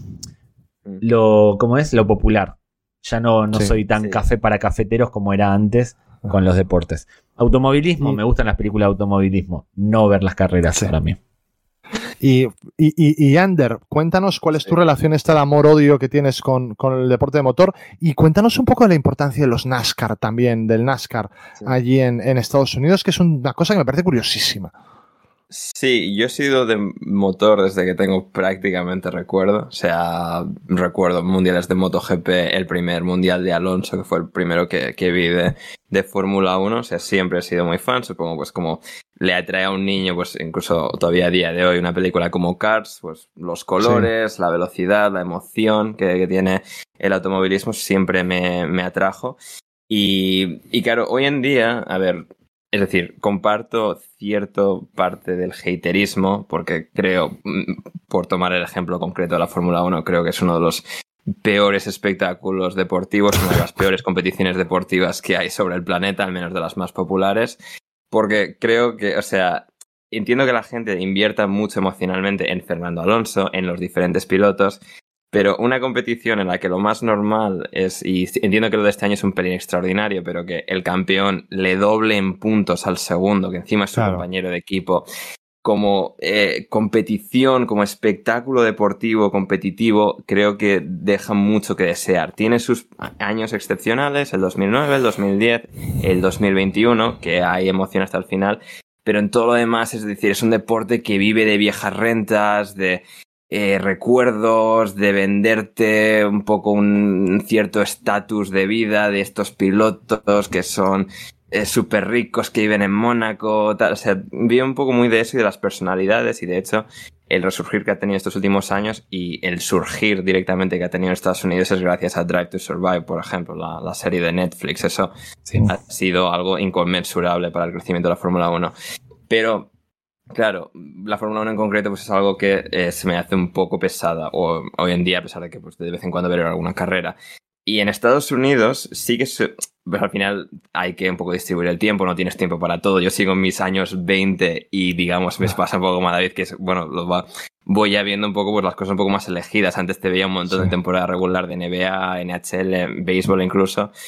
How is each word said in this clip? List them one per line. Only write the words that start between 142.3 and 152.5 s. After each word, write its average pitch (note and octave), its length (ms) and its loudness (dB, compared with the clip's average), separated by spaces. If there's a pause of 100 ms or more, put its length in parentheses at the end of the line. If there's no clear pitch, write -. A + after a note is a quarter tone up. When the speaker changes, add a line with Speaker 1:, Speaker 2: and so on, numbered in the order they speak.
Speaker 1:
tiempo E2+ 220 -2
para E2+ 220 -2
todo. F#2+ 200 2
Yo F#2 100 0
sigo F#2+ 240 0
en F#2+ 60 0
mis F#2+ 200 -2
años F#2 440 -4
veinte F#2+ 680 0
y, F#2 220 0
digamos, F2 440 -2
me F#2+ 80 0
Speaker 3:
Ah. F2+ 100 -2
Speaker 1:
pasa F2+ 200 -2
un F2+ 80 0
poco F#2 100 2
como F2+ 140 0
a F2 40 2
David, F2+ 200 0
que F#2+ 100 -6
es, - 160 -8
bueno, F#2 300 -2
lo E2+ 180 -6
va, F2+ 180 -2 (400)
voy G2+ 280 2
ya G2+ 100 2
viendo G2+ 240 -2
un G2+ 60 -4
poco, G2+ 180 -2
pues, G#2 140 0
las F2+ 100 -2
cosas F#2+ 160 -6
un G2 60 0
poco G2 140 0
más G2 180 -2
elegidas. F#2 500 -2
Antes F#2 220 -4
te F#2+ 100 -2
veía F#2 160 0
un F#2+ 60 -4
montón F#2 260 -2
de F#2 60 0
Speaker 3:
Sí. F#2 60 0
Speaker 1:
temporada F2+ 360 -2
regular F2+ 400 -2
de F2 80 -10
N F2 160 -8
B F2+ 160 -2
A, F#2 340 -4
N F2+ 140 -8
H F2+ 260 -8